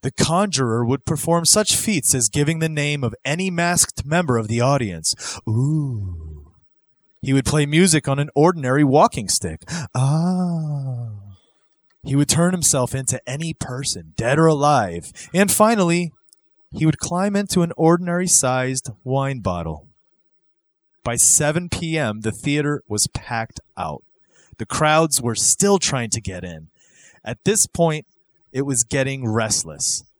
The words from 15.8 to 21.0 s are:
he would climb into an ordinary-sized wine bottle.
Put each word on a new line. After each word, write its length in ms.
he 140
would 140
climb 360
into 280
an 120
ordinary-sized 1160
wine 360
bottle. 460